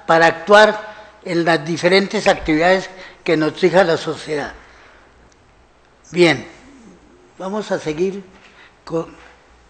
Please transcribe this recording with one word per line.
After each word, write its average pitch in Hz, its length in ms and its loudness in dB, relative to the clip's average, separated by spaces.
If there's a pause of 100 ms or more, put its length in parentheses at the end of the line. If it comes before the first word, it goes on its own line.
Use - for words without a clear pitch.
para 165 220 4
actuar 208 680 2 (300)
en 170 180 -2
las 160 220 0
diferentes 180 600 0
actividades 175 640 0 (360)
que 165 100 2
nos 156 240 -2
fija 175 240 4
la 165 140 0
sociedad. 147 560 -8 (1600)
Bien, 156 380 2 (880)
vamos 196 320 -10
a 180 100 -2
seguir 180 440 -4 (600)
con, 165 280 -8 (560)